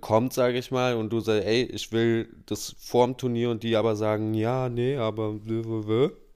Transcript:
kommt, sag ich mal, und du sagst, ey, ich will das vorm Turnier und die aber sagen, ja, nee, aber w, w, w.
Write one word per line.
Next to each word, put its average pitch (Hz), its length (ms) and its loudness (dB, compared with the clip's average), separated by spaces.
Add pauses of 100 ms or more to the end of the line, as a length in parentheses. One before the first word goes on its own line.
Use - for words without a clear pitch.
kommt, 117 320 2
sag 123 220 2
ich 123 160 -4
mal, 127 240 0
und 110 180 -2
du 117 80 0
sagst, 104 260 2
ey, 117 180 2
ich - 280 -10
will 113 360 2 (180)
das - 320 -8
vorm 123 380 2
Turnier 120 340 0
und 110 120 -4
die 113 140 2
aber 110 180 2
sagen, 107 400 0
ja, 123 340 0
nee, 120 280 -2
aber 110 380 -2
w, 113 300 -4
w, 110 240 -4
w. 123 220 4 (260)